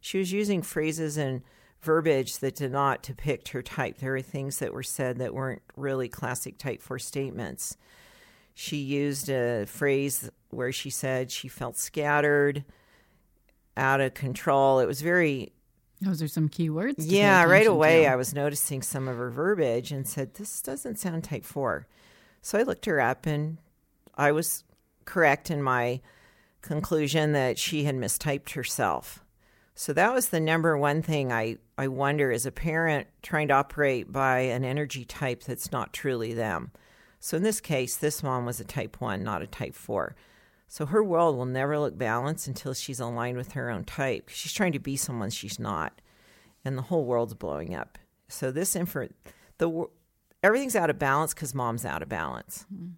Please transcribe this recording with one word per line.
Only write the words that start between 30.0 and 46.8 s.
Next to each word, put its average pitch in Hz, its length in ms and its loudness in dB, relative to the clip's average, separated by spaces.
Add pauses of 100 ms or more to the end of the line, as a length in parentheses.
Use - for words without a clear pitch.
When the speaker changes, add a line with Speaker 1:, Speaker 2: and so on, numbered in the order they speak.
Speaker 1:
was 254 160 0
the 170 100 2
number 160 380 4
one 147 240 2
thing 143 300 0
I, 113 260 -2 (200)
I 135 100 -2
wonder 139 440 2
as 117 140 0
a 131 60 -4
parent 160 560 2 (140)
trying 151 260 -2
to 139 80 6
operate 139 560 2
by 131 280 2
an 127 240 0
energy 135 400 -4
type 123 400 -6
that's - 280 -8
not 127 220 -4
truly 117 400 -4
them. 104 380 -2 (480)
So - 180 -4
in 175 60 0
this 214 160 0
case, 131 360 -2
this 147 260 -2
mom 127 240 0
was 120 140 -4
a 98 60 -10
type - 360 -8
one, 107 220 -4
not 92 180 -4
a - 60 -8
type - 260 -8
four. - 420 -4 (520)
So - 200 -6
her 208 160 4
world 170 340 4
will 123 80 -2
never 135 340 0
look 127 180 -2
balanced 123 500 0
until 131 260 -6
she's 131 260 -8
aligned 120 380 -4
with 127 160 -8
her 123 160 -4
own 101 140 -4
type. - 460 -4
She's - 240 -10
trying 185 200 0
to 139 60 -4
be 139 160 -6
someone 117 340 -4
she's - 300 -10
not. 92 420 -4 (640)
And 135 120 -4
the 127 60 -6